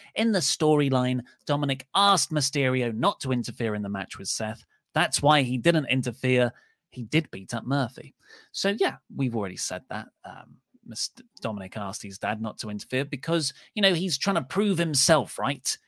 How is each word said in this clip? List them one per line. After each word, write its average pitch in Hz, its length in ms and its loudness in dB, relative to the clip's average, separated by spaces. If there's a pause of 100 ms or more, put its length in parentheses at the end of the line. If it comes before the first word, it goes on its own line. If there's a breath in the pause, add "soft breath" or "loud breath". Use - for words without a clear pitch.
(140 loud breath)
"In 226 160 2
the 208 80 2
storyline, 135 840 2 (220 soft breath)
Dominic 143 420 -2 (100)
asked 202 340 4
Mysterio 131 640 0
not 117 260 0
to 131 120 -2
interfere 117 420 -2
in 104 80 -2
the 101 60 -4
match 98 300 -6
with 98 100 -10
Seth. 110 360 -6 (300)
That's 160 260 0
why 147 220 6
he 123 160 0
didn't 160 280 4
interfere. 127 640 2 (380 soft breath)
He 123 140 -10
did 156 280 0
beat 95 220 -10
up 113 120 -6
Murphy." 135 480 -2 (380 loud breath)
So, 202 260 -2
yeah, 370 180 0 (180)
we've 127 200 0
already 101 220 -2
said - 340 -6
that. 107 160 -8 (180)
Um, 92 340 -18 (280)
Mister - 380 -10 (160)
Dominic 101 360 -8
asked 98 260 -8
his 98 160 -14
dad 107 220 -4
not 110 180 -8
to 107 120 -10
interfere 117 340 -4
because, 147 480 -4 (220 loud breath)
you 208 80 -2
know, 196 120 4
he's 170 220 -2
trying 190 200 0
to 147 60 0
prove 190 360 2
himself, 156 640 2
right? - 360 -2 (120)